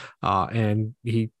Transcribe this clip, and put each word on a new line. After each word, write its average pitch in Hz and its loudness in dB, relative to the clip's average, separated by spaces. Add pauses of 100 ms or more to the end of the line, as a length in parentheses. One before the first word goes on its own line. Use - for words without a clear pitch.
(240)
uh, 95 2
and 110 0
he 113 0 (100)